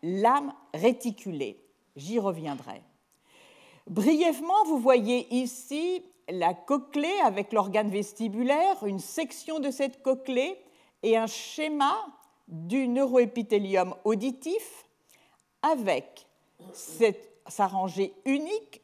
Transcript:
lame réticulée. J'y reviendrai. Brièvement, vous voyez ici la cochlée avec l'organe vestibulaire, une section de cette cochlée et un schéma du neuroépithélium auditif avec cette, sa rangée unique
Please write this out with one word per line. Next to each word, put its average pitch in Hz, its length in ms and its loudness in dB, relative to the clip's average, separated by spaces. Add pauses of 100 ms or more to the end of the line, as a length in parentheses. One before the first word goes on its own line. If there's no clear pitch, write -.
lame 226 500 2 (220)
réticulée. 180 920 -2 (320)
J'y 180 220 -6
reviendrai. 160 640 -4 (1040)
Brièvement, 311 800 2
vous 320 100 0
voyez 247 580 4
ici 311 680 -4 (240)
la 175 240 0
cochlée 294 720 -2
avec 202 300 0
l'organe 208 340 2
vestibulaire, 233 960 0
une 196 140 -4
section - 600 -8
de 277 120 -2
cette 269 320 -4
cochlée 262 600 -2 (400)
et 220 140 4
un 226 100 2
schéma 302 720 -2 (500)
du 180 420 -2
neuroépithélium 226 1080 2 (100)
auditif 254 840 -4 (760)
avec 220 640 0 (480)
cette, - 760 -2
sa 196 180 0
rangée 190 460 -2 (140)
unique 311 580 -4